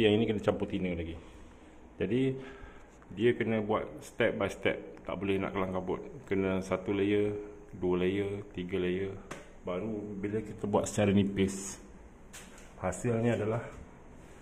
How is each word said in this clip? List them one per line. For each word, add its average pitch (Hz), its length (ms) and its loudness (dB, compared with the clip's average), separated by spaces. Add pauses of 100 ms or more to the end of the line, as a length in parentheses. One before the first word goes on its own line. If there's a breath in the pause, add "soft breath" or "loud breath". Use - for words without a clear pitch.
yang 104 100 8
ini 117 80 6
kena 107 160 0
campur 98 240 2
thinner 90 300 -2
lagi. 82 200 -6 (840 loud breath)
Jadi, 131 340 2 (800 loud breath)
dia 110 240 4
kena 110 240 2
buat 104 240 0 (160)
step - 380 2
by 98 100 2
step. - 280 0 (260)
Tak - 160 -6
boleh 98 180 2
nak 95 160 -2
kelang 92 220 0
kabut. 90 260 -2 (240)
Kena 95 380 2
satu 95 320 0
layer, 104 400 4 (400)
dua 90 260 2
layer, 98 400 0 (140)
tiga 90 240 -2
layer. 92 340 0 (500 loud breath)
Baru 101 380 -4 (180)
bila 104 240 -2
kita - 240 -8
buat 101 200 2
secara 101 280 6
nipis, - 640 2 (1040 loud breath)
hasilnya 113 560 2
adalah 110 240 0 (800 loud breath)